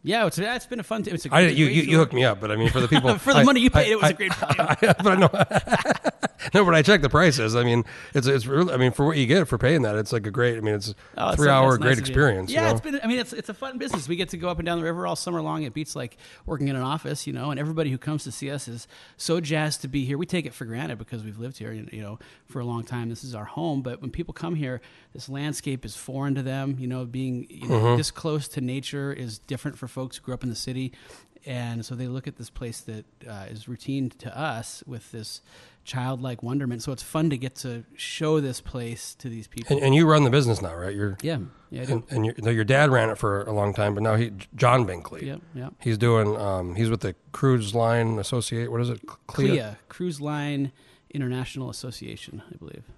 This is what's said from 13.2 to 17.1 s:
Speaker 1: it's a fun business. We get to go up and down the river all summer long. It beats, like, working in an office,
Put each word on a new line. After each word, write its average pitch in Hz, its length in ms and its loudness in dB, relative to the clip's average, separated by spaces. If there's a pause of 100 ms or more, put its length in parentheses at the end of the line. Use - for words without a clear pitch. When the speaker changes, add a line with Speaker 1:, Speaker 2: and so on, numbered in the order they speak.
Speaker 1:
it's 226 160 -10
a 202 40 -8
fun 262 220 -10
business. 190 320 -6
We 170 80 -2
get 180 140 -4
to 180 80 -8
go 175 100 -4
up 170 100 -4
and 170 60 -6
down 170 140 -2
the 160 60 -4
river 170 220 -4
all 175 100 -4
summer 170 260 -4
long. 156 220 -4
It 117 100 -10
beats, 151 200 -8
like, 127 220 -10 (300)
working 143 220 -4
in 135 80 -2
an 127 60 -4
office, 143 440 -6